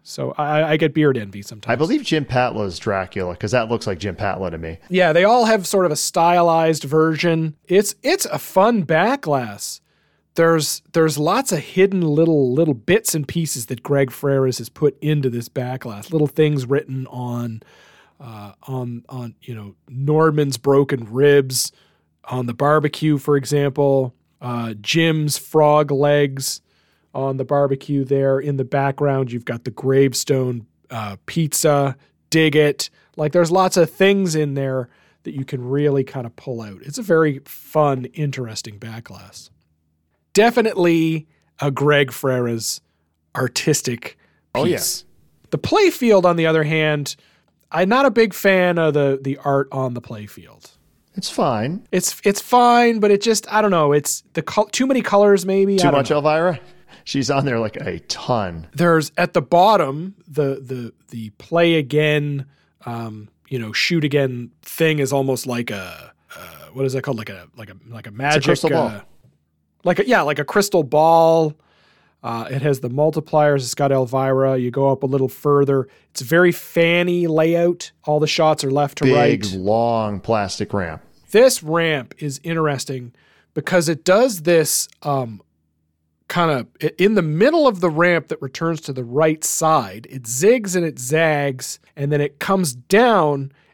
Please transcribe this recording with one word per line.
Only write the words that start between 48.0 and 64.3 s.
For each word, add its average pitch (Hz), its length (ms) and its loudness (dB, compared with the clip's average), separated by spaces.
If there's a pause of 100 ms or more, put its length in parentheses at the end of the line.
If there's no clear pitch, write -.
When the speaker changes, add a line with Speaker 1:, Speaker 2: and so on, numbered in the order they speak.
Speaker 1:
a 262 60 4
big 226 240 2
fan 180 420 2
of 160 160 2
the, 139 260 2
the 135 180 -6
art 139 340 0
on 131 240 -4
the 120 60 -10
playfield. 104 720 -18 (440)
Speaker 2:
It's - 160 -8
fine. 143 600 -2
Speaker 1:
It's, - 320 -2
it's 202 180 0
fine, 240 580 4
but 208 100 2
it 202 140 2
just, 220 280 -2
I 214 120 2
don't 208 80 2
know. 156 200 4
It's - 320 -2 (100)
the 160 100 -4
col-, 208 240 0
too - 180 -2
many 262 160 2
colors, 202 460 4
maybe. 196 300 2
Speaker 2:
Too 180 100 4
Speaker 1:
I 170 40 4
don't 143 100 4
Speaker 2:
much, 123 100 -4
Speaker 1:
know. 151 60 2
Speaker 2:
Elvira? 156 420 0 (440)
She's 139 280 -2
on 139 140 0
there, 123 120 -2
like, 110 200 -4
a 87 240 -8
ton. 92 720 -4
Speaker 1:
There's, 160 440 2
at 175 160 0
the 170 80 2
bottom, 175 720 2 (140)
the, 139 340 -2
the, 123 320 -10 (160)
the 113 280 -10
play 170 380 0
again, 147 680 -2 (400)
um, 113 440 -12 (180)
you 131 100 -8
know, 110 140 -8
shoot 165 320 0
again 135 480 0 (100)